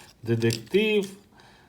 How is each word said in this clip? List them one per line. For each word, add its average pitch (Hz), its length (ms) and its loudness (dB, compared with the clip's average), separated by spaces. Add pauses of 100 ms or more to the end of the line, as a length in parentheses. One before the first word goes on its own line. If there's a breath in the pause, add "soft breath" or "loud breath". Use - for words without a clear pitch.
(240 loud breath)
детектив, 185 840 0 (600 soft breath)